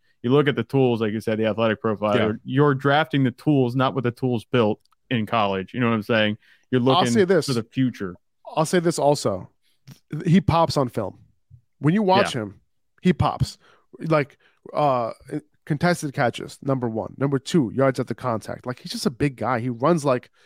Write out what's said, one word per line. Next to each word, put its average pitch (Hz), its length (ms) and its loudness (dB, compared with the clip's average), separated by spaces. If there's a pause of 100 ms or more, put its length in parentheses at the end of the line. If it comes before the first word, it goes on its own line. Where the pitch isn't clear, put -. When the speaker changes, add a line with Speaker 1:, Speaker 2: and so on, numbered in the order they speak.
(220)
Speaker 1:
you 120 80 -2
look 143 180 4
at 135 80 -2
the 117 80 -2
tools, 127 360 0
like 110 120 0
you 110 80 -4
said, 110 180 -2
the 110 80 0
athletic 110 340 0
profile. 104 360 0
Speaker 2:
Yeah. 113 80 2
Speaker 1:
You're, 110 200 -4
you're 139 300 2
drafting 143 480 2
the 127 80 2
tools, 131 460 0
not 131 180 0
what 131 100 -4
the 120 60 0
tools 123 340 -4
built 110 360 0 (300)
in 110 160 -2
college. 98 480 -2
You 120 60 -6
know 120 80 0
what 117 60 2
I'm 107 80 -2
saying? 107 360 0 (320)
You're 127 100 2
Speaker 2:
I'll 120 60 0
Speaker 1:
looking 185 260 4
Speaker 2:
say 220 120 4
this. 175 220 2
Speaker 1:
for 139 60 -2
the 117 100 -2
future. 104 540 -4 (400)
Speaker 2:
I'll 156 80 0
say 180 160 0
this 165 180 -2
also. 139 520 0 (600)
Th-, 151 160 -10
he 180 140 6
pops 160 360 2
on 135 120 0
film. 101 300 -8 (600)
When 151 160 2
you 220 80 2
watch 185 320 2
Speaker 1:
Yeah. 120 80 -4
Speaker 2:
him, 98 180 -12 (420)
he 180 100 4
pops. - 460 -2 (420)
Like, 156 380 0 (340)
uh, 131 400 0 (540)
contested 160 480 -2
catches, - 480 -4
number 127 260 -2
one. 110 300 -6
Number 139 200 -2
two, 127 360 0
yards 135 260 2
at 120 60 -4
the - 80 -8
contact. - 520 -8
Like, 127 120 -8
he's - 140 -16
just - 140 -8
a - 40 0
big 135 260 -4
guy. 113 240 -2
He 123 80 -4
runs 135 360 0
like, 123 260 0 (160)